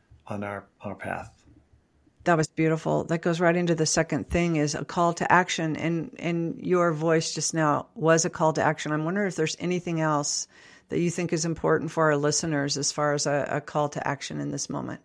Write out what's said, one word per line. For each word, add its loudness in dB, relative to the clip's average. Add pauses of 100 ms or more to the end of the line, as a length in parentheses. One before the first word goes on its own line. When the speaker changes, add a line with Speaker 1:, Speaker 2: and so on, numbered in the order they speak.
(280)
Speaker 1:
on -6
our, -8 (160)
our -8
path. -8 (920)
Speaker 2:
That 4
was 0
beautiful. 0
That -2
goes 0
right 4
into 2
the 2
second 0
thing, 2
is 0
a -6
call 0
to -2
action. 2
And, -4
and -4
your 2
voice 2
just -4
now 2
was 4
a 0
call 2
to 0
action. 0
I'm 0
wondering -2
if -6
there's -2
anything -2
else 0 (420)
that 0
you 2
think -2
is -2
important 0
for 2
our 2
listeners 0
as -2
far 0
as -2
a, 0
a -2
call -2
to -6
action -6
in -6
this -6
moment. -8